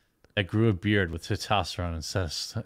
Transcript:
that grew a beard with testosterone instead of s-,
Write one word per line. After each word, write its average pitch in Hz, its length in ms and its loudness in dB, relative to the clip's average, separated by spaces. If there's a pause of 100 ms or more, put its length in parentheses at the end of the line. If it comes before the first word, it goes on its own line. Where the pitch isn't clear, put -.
(360)
that 101 100 2
grew 110 220 4
a 110 40 6
beard 98 380 2
with 82 160 -6
testosterone 92 680 -2
instead 82 280 -4
of 82 60 -4
s-, - 380 -8